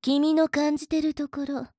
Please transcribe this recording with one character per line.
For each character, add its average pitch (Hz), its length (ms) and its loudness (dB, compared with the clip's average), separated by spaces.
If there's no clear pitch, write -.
君 285 320 2
の 320 140 4
感 294 280 0
じ - 120 -8
て 320 120 0
る 302 140 -2
と 294 140 -6
こ 285 180 -8
ろ 269 220 -8